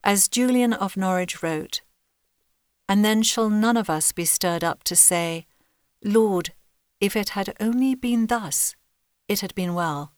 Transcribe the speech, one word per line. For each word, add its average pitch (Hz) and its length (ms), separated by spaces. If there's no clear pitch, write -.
As 202 240
Julian 247 460
of 196 240
Norwich 185 440
wrote, 160 400
"And 202 160
then 214 200
shall 220 260
none 220 280
of 208 120
us 156 220
be 170 140
stirred 170 380
up 165 200
to - 120
say, 170 520
'Lord, 202 500
if 202 160
it 208 140
had - 300
only 254 360
been 240 320
thus, - 480
it 208 120
had - 160
been 180 180
well.' 151 440